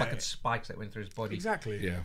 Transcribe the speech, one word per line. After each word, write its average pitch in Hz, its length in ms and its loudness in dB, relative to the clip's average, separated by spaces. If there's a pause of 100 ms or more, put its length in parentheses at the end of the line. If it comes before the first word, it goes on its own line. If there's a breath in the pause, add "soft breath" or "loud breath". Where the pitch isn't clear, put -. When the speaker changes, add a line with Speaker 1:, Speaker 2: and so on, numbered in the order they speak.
Speaker 1:
fucking - 160 2
spikes - 480 0
that - 100 -6
went 104 160 -6
through 104 120 -4
his 95 100 -10
body. 110 180 0
Speaker 2:
Exactly. 170 500 0
Speaker 3:
Yeah. 90 220 2